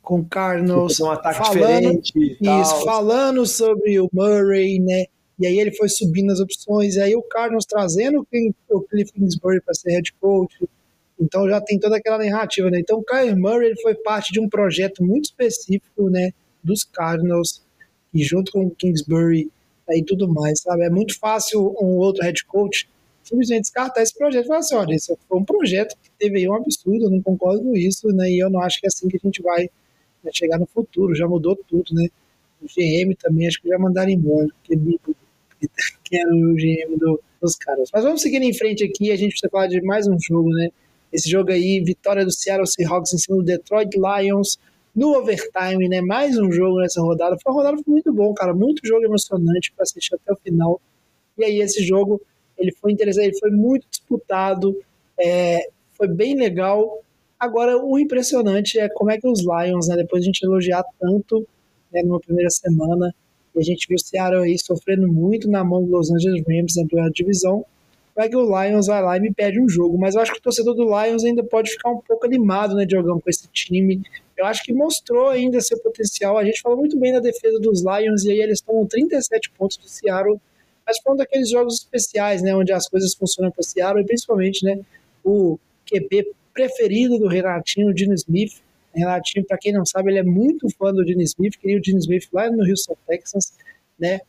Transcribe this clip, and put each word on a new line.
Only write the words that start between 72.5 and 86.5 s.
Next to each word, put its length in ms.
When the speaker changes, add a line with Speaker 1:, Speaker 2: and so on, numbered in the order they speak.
Speaker 1:
né, 100
Diogão, 340
com 80
esse 200
time. 560
Eu 80
acho 180
que 80
mostrou 580
ainda 300
seu 200
potencial. 580
A 60
gente 180
falou 160
muito 220
bem 120
da 80
defesa 400
dos 220
Lions, 420
e 80
aí 80
eles 220
tomam 240
trinta 300
e 80
sete 260
pontos 280
do 100
Seattle, 520
mas 140
foi 140
um 40
daqueles 320
jogos 260
especiais, 680
né, 120
onde 160
as 160
coisas 280
funcionam 360
pro 120
Seattle, 400
e 20
principalmente, 580
né, 160
o 340
Q 220
B 240